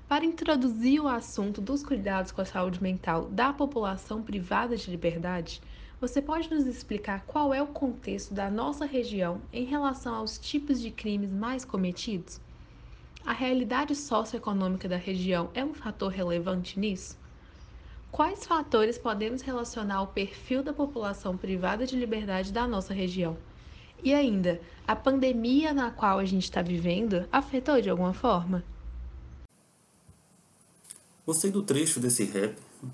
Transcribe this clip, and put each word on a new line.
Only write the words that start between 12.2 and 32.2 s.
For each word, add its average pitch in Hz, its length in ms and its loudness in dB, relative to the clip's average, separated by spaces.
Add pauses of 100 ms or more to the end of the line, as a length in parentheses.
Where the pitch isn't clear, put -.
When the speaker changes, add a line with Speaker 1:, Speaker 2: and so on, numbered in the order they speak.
Speaker 1:
A 226 80 0
realidade 254 600 2
socioeconômica 208 960 0
da 180 80 0
região 180 560 0
é 262 100 0
um 311 80 -2
fator 208 400 -4
relevante 180 680 0
nisso? 196 380 -2 (960)
Quais 339 320 0
fatores 233 540 4
podemos 220 420 -2
relacionar 233 560 -4
ao 196 120 0
perfil 208 540 -2
da 294 120 -4
população 214 600 -2
privada 190 520 0
de 254 100 -4
liberdade 208 560 0
da 240 160 2
nossa 196 240 -2
região? 180 460 0 (640)
E 269 80 4
ainda, 196 480 4 (260)
a - 80 4
pandemia 262 800 4
na 262 180 2
qual 196 280 4
a 196 80 2
gente 185 260 2
tá 196 80 2
vivendo 175 720 2
afetou 277 480 4
de 202 80 2
alguma 180 240 2
forma? 185 500 2 (2750)
Speaker 2:
Gostei 160 240 4
do 196 120 2
trecho 147 380 2
desse 120 240 4